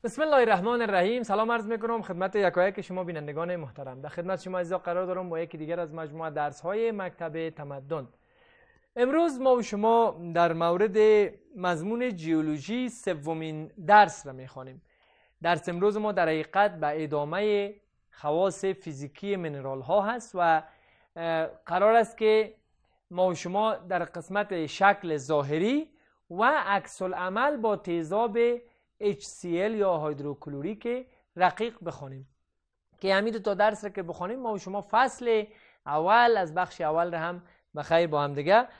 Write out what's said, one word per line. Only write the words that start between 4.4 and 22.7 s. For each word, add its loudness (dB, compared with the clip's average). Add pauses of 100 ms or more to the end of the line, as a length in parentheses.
شما -6
عزیزا -2
قرار -4
دارم -6
با -4
یکی -8
دیگر -4
از -6
مجموعه -8
درس‌های -4
مکتب -6
تمدن. -10 (880)
امروز 2
ما 6
و 0
شما 2 (140)
در 4
مورد 2 (580)
مضمون -2
جیولوژی -2
سومین -6 (200)
درس 6
را -12
می‌خوانیم. -18 (600)
درس 0
امروز 2
ما -2
در 2
حقیقت 0
به -2
ادامه -2 (320)
خواص 0
فیزیکی -6
منرال -6
ها 2
هست -6
و، 2 (540)
اه، -2
قرار 2
است 2
که 2 (560)